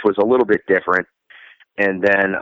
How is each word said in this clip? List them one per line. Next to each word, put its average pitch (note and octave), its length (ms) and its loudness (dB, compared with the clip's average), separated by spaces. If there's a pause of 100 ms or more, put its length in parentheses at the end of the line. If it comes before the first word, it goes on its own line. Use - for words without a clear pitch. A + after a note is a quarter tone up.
was G#2 140 0
a G#2 80 2
little B2 200 2
bit C#3 220 -2
different. F#2 400 0 (720)
And G2 240 -2
then, G2 400 2